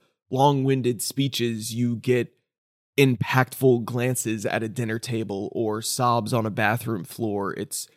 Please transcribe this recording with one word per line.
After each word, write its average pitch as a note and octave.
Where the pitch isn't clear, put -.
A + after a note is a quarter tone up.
long-winded C3
speeches, A#2
you A#2+
get B2
impactful B2+
glances A#2
at A2
a A2+
dinner A2
table G#2
or A2
sobs A#2
on A2+
a A2
bathroom G#2+
floor. G2+
It's, -